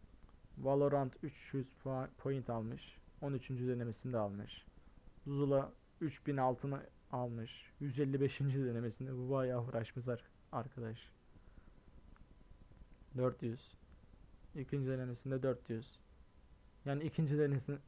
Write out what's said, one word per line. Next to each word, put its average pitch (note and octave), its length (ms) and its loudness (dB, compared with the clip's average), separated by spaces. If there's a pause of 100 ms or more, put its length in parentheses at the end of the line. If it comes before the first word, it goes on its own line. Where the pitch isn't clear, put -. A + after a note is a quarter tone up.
(580)
Valorant C#3 640 4
üç - 320 -8
yüz C3 120 0 (180)
pua-, C3+ 240 -2 (100)
point C3+ 320 -2
almış. A#2 480 -4 (220)
On C#3+ 120 0
üçüncü B2 360 0
denemesinde A#2+ 500 0
almış. G2+ 480 -2 (600)
Zula C#3 460 4 (280)
üç D3+ 260 -2
bin C#3+ 100 2
altını C3+ 460 2 (300)
almış. A#2 680 -4
Yüz C#3 180 -2
elli C#3 220 2
beşinci C#3 440 4
denemesinde. A#2+ 520 -2
Bu B2+ 140 -2
bayağı B2+ 340 2
uğraşmış A#2+ 440 -2
ar-, A#2+ 200 -2 (240)
arkadaş. A#2 580 -6 (2000)
Dört B2+ 260 2
yüz. A#2 340 -6 (800)
İkinci C#3 340 -2
denemesinde C3 540 -2
dört B2+ 280 2
yüz. - 280 -4 (880)
Yani C#3+ 200 0
ikinci D3+ 340 4
denesi-, C#3+ 500 4